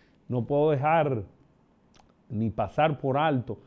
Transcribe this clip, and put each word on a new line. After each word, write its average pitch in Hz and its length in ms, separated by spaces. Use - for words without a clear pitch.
No 120 160
puedo 143 260
dejar 147 520
ni 110 220
pasar 147 500
por 131 160
alto 139 500